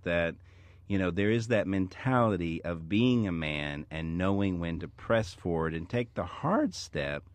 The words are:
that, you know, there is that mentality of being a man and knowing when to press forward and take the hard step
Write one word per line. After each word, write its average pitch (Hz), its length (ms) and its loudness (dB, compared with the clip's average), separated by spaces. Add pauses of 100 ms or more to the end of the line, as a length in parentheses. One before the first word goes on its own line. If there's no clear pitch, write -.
that, 85 320 0 (500)
you 101 120 0
know, 92 120 2
there 101 200 2
is 113 180 0
that 101 180 2
mentality 95 1000 0
of 82 240 -6
being 117 380 4
a 90 60 0
man 76 580 -4
and 82 260 -4
knowing 95 420 2
when 82 220 -2
to 82 80 -8
press - 460 0
forward 80 400 -2
and 82 140 -6
take 120 260 -2
the 90 100 -4
hard 196 500 -2
step 71 500 -6 (100)